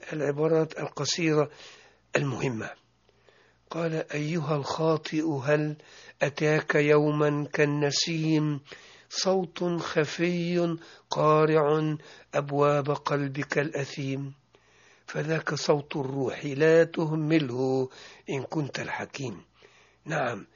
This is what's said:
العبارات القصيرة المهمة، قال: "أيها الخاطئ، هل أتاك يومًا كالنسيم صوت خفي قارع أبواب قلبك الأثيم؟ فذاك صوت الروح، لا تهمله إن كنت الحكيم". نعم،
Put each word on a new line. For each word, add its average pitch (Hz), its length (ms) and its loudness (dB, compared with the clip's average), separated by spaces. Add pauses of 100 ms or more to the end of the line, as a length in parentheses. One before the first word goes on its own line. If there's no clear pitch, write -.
(120)
العبارات 156 640 0
القصيرة 151 720 -2 (680)
المهمة، 139 540 -2 (1000)
قال: 160 420 -4
"أيها 151 440 -2
الخاطئ، 156 680 -2 (200)
هل 151 320 0 (460)
أتاك 151 520 0
يومًا 147 760 4
كالنسيم 151 1080 2 (500)
صوت 185 540 0
خفي 170 1120 0 (340)
قارع 156 880 4 (380)
أبواب 143 560 2
قلبك 143 680 -2
الأثيم؟ 139 760 -4 (720)
فذاك 156 480 -4
صوت 147 420 0
الروح، 135 480 -4
لا 156 400 6
تهمله 151 1040 0 (420)
إن 139 120 -4
كنت 143 380 -6
الحكيم". 107 640 -10 (600)
نعم، 131 520 -4